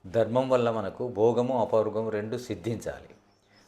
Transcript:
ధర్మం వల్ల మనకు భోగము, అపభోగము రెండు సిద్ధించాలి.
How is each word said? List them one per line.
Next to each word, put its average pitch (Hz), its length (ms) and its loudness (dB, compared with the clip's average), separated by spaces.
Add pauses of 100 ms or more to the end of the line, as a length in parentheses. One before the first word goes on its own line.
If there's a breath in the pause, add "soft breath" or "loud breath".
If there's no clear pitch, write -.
ధర్మం 117 440 0
వల్ల 123 220 4
మనకు 110 380 -4
భోగము, 120 520 2
అపభోగము 110 500 0
రెండు 107 280 -4
సిద్ధించాలి. 92 720 -8 (580 soft breath)